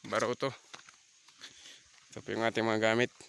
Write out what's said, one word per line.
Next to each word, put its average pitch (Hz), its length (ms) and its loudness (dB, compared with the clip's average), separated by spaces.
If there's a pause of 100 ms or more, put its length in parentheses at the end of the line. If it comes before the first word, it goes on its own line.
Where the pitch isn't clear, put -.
baroto. 117 400 0 (1600)
Ito 110 140 -14
po 104 100 -6
yung 110 80 -2
ating 113 240 2
mga 110 300 4
gamit. 123 180 2 (160)